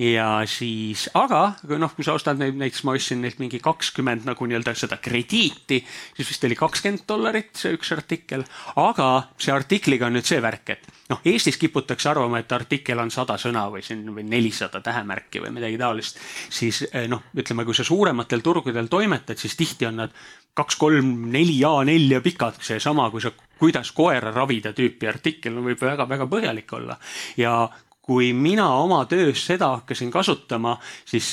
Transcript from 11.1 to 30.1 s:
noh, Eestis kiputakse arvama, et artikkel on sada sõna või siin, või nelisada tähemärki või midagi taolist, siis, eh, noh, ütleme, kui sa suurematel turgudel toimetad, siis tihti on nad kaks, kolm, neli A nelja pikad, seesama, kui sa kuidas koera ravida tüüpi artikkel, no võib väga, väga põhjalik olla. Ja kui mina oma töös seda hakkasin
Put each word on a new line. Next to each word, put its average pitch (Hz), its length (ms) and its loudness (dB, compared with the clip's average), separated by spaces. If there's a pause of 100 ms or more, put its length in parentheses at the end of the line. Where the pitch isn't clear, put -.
noh, 120 80 -2 (100)
Eestis 208 320 2
kiputakse 143 480 0
arvama, 120 320 0
et 123 140 -4
artikkel 120 480 -2
on 113 100 -4
sada 117 240 -2
sõna 113 380 -2
või 95 100 -10
siin, 110 160 -8 (140)
või 107 100 -10
nelisada 107 560 0
tähemärki 104 600 -6
või 113 160 -8
midagi 113 240 -4
taolist, 113 340 -4 (320)
siis, - 380 -2
eh, 120 240 -4
noh, 117 160 -6 (100)
ütleme, 117 300 -4
kui 113 100 -2
sa - 80 -2
suurematel 143 560 2
turgudel 127 480 0
toimetad, 175 480 0
siis - 220 -8
tihti 127 320 -2
on 113 100 -6
nad 113 160 -8 (400)
kaks, - 240 -2
kolm, 143 320 4 (160)
neli 147 380 4
A 156 80 4 (100)
nelja 135 400 6
pikad, 147 400 -2
seesama, 120 480 2
kui 110 80 -6
sa 113 140 -4 (240)
kuidas 151 340 2
koera 127 400 2
ravida 117 400 0
tüüpi 117 400 0
artikkel, 151 400 -4
no 123 160 -4
võib 123 160 -2
väga, 135 240 0
väga 135 220 -2
põhjalik 131 480 -4
olla. 120 180 -10 (400)
Ja 117 320 2 (320)
kui 123 320 4
mina 180 320 4 (160)
oma 165 240 4
töös 170 400 2
seda 175 300 2
hakkasin 120 360 -6